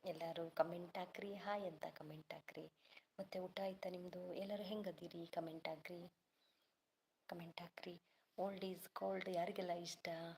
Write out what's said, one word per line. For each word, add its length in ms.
ಎಲ್ಲರೂ 440
ಕಾಮೆಂಟ್ 480
ಹಾಕ್ರಿ, 360
ಹಾಯ್ 320
ಅಂತ 200
ಕಾಮೆಂಟ್ 480
ಹಾಕ್ರಿ. 320
ಮತ್ತೆ 200
ಊಟ 240
ಆಯ್ತಾ 260
ನಿಮ್ದು? 460
ಎಲ್ಲರೂ 280
ಹೆಂಗದಿರಿ? 640
ಕಾಮೆಂಟ್ 420
ಹಾಕ್ರಿ, 340
ಕಾಮೆಂಟ್ 320
ಹಾಕ್ರಿ. 340
Old 260
is 200
gold 400
ಯಾರಿಗೆಲ್ಲ 360
ಇಷ್ಟ 360